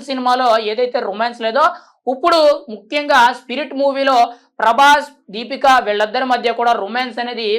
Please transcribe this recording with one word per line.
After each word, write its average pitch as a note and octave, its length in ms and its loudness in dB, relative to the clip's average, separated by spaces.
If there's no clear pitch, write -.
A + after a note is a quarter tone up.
సినిమాలో B3+ 400 0
ఏదైతే B3 340 -2
రొమాన్స్ A3+ 380 -6
లేదో, C#4 200 2
ఇప్పుడు E4 260 2
ముఖ్యంగా D4 460 -2
స్పిరిట్ C#4 420 -8
మూవీలో C4+ 360 2
ప్రభాస్, C4+ 480 4
దీపిక A#3+ 320 -4
వీళ్ళిద్దరి G#3+ 420 -2
మధ్య A#3 180 0
కూడా A#3+ 100 4
రొమాన్స్ A#3+ 400 -6
అనేది A#3 340 -6